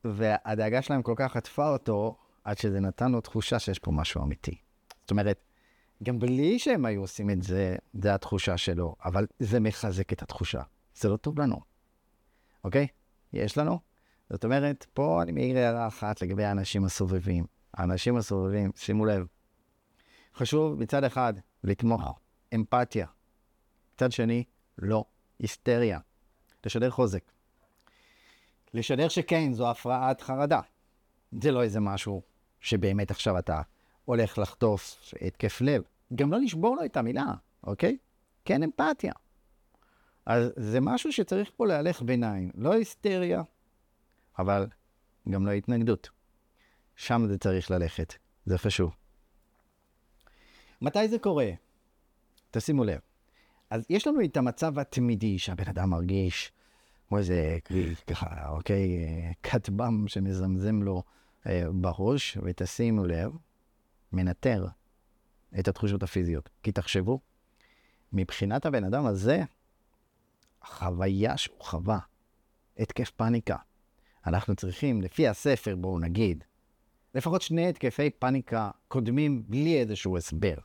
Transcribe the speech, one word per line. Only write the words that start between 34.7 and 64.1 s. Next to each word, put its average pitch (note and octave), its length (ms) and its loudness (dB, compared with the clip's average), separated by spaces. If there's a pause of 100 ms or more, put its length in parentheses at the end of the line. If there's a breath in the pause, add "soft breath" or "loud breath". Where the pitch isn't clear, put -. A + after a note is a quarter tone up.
התקף - 400 -2
לב. B2+ 220 4 (320)
גם C#3+ 160 2
לא G#3+ 80 2
לשבור A3 360 2
לו E4+ 100 -4
את - 120 -4
המילה, B2+ 360 0 (300)
אוקיי? F#3 340 0 (480)
כן C4+ 180 2
אמפתיה. D4+ 500 0 (1120 soft breath)
אז A#2 300 2
זה A#2 260 0
משהו B3+ 300 0
שצריך G3+ 440 -2
פה A#3 120 0
להלך E3 340 0
ביניים. A2+ 540 0
לא A#2+ 180 2
היסטריה, F3+ 680 0 (1000)
אבל G2 280 2 (640)
גם G2 160 2
לא G2+ 60 2
התנגדות. A2+ 580 0 (840 soft breath)
שם A#2 320 0
זה G2 100 0
צריך F#2 340 0
ללכת. F2 420 -2 (320)
זה F#2 120 2
חשוב. F#2 380 0 (1900 soft breath)
מתי G3+ 260 0
זה A3 120 0
קורה? C#3+ 320 2 (1000)
תשימו C3 320 2
לב. G2 160 0 (720 soft breath)
אז A2+ 200 -4
יש G#3 180 0
לנו D4 180 2
את D3+ 120 -2
המצב C#3 420 0
התמידי A2+ 600 0
שהבן F#2 300 -4
אדם F#2 200 0
מרגיש F2+ 600 0 (560 soft breath)
כמו G2+ 100 0
איזה, F2 400 2 (500)
ככה, D#2+ 420 -6
אוקיי, F#2 480 0
אה, E2 340 -4 (120)
כטב"ם G#2+ 640 0
שמזמזם G2 760 0
לו, F#2 200 -2 (440 soft breath)
אה, F2+ 160 0 (100)
בראש, F#2+ 720 0
ותשימו G2 600 0
לב, F2 280 -2 (760)